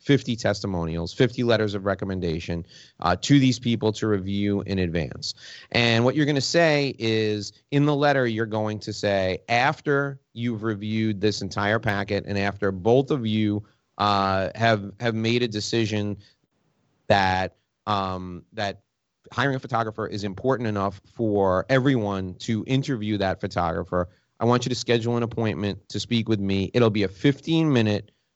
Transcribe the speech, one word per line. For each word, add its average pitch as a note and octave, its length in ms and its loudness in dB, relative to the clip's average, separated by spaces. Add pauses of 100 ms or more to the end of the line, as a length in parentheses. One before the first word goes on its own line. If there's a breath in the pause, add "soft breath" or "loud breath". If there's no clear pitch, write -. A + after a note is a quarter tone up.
fifty C3 360 2
testimonials, E2+ 800 -2
fifty B2 280 2
letters G#2+ 300 2
of G2 140 -4
recommendation, F2+ 800 -4 (340 loud breath)
uh, F2+ 220 2
to C#3+ 180 6
these B2+ 180 4
people A2+ 320 0
to G#2+ 160 -2
review G2+ 600 0
in G2 120 -2
advance. E2+ 540 -4 (400 loud breath)
And A#2 320 4
what B2+ 100 2
you're D3 120 2
gonna C#3+ 160 0
say D3 560 2
is, G#2+ 560 -2 (160 soft breath)
in C#3+ 160 4
the D3 80 4
letter, C#3 320 2
you're A2+ 180 -2
going G#2+ 360 -2
to G#2+ 120 -8
say, F#2+ 460 0 (100)
"After C#3 720 0 (140)
you've A#2 280 -4
reviewed G#2+ 600 -2
this G#2 180 2
entire G2+ 380 0
packet G2+ 480 -2
and G2+ 120 -4
after G2+ 320 -2
both A2+ 400 2
of B2+ 160 -2
you, G#2+ 380 0 (320 soft breath)
uh, G2 580 2
have, G#2+ 460 2
have A#2 140 -2
made A2+ 280 0
a B2 60 0
decision G#2 720 -2 (880 soft breath)
that, F#2 500 2 (300)
um, F#2 560 -4 (100)
that G2+ 300 -6 (500)
hiring C3 240 0
a - 20 -4
photographer A2 480 -4
is G2+ 160 -6
important A2 460 -2
enough G2 320 -2 (140)
for G2+ 560 2
everyone G#2 680 0
to A2 260 -2
interview C3 500 -2
that F#2+ 240 0
photographer, F2 720 -2 (300 soft breath)
I A2+ 60 0
want B2 200 4
you - 20 -2
to B2 60 -4
schedule A#2+ 420 0
an A#2+ 60 0
appointment G#2 680 -4
to G#2 100 -6
speak A#2 280 -2
with G#2+ 120 2
me. G2 340 0
It'll A#2 160 4
be G2+ 140 0
a F#2 40 0
fifteen-minute C#3 1000 0 (260)